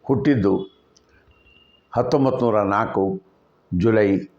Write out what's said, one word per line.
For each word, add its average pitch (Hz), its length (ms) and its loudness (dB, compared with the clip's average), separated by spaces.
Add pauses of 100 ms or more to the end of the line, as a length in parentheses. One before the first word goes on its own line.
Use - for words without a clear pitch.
ಹುಟ್ಟಿದ್ದು 123 480 2 (1400)
ಹತ್ತೊಂಬತ್ತು 131 520 0
ನೂರ 107 220 2
ನಾಲ್ಕು 101 360 -2 (680)
ಜುಲೈ 104 380 2 (300)